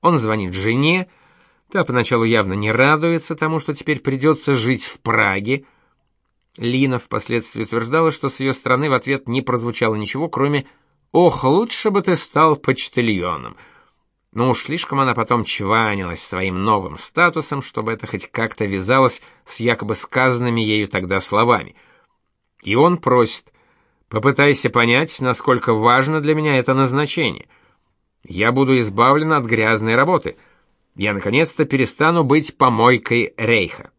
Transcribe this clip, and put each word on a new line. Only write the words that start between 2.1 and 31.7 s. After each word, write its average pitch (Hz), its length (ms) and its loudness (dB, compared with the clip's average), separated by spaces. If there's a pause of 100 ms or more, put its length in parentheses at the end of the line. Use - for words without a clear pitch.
явно 110 280 2
не 104 180 -2
радуется 156 640 2
тому, 160 220 -2
что 147 160 -6
теперь 143 280 -4
придется 143 520 0
жить 123 300 0
в - 180 -12
Праге. 110 640 0 (920)
Лина 127 400 0
впоследствии 113 680 -6
утверждала, 120 480 0
что 143 160 -6
с - 120 -6
ее 135 140 -2
стороны 131 360 0
в 135 40 2
ответ 131 340 -4
не 123 140 -2
прозвучало 120 540 -2
ничего, 120 320 -6
кроме 143 380 -2 (460)
«Ох, 170 320 4
лучше 202 460 2
бы 196 120 0
ты 180 140 0
стал 151 400 2
почтальоном». 90 1000 -2 (800)
Но 123 160 0
уж - 140 -2
слишком 143 360 -4
она 131 140 2
потом 113 300 0
чванилась 98 760 -2
своим 92 420 -4
новым 98 340 0
статусом, 156 640 -4
чтобы 113 320 -6
это - 140 -10
хоть - 220 -8
как-то 113 360 -6
вязалось 104 560 0 (240)
с - 140 -12
якобы 113 360 -2
сказанными 123 640 0
ею 107 280 0
тогда 95 340 -2
словами. 110 540 0 (880)
И 98 120 -2
он 170 220 4
просит: 123 560 0 (560)
«Попытайся 139 600 2
понять, 120 520 0
насколько 123 520 0
важно 127 460 2
для 151 160 0
меня 151 220 0
это 127 160 0
назначение. 135 760 -2 (760)
Я 101 280 0
буду 131 280 4
избавлена 131 580 2
от 127 80 -2
грязной 113 500 0
работы. 147 400 0 (600)
Я 104 180 -2
наконец-то 127 500 0
перестану 147 600 0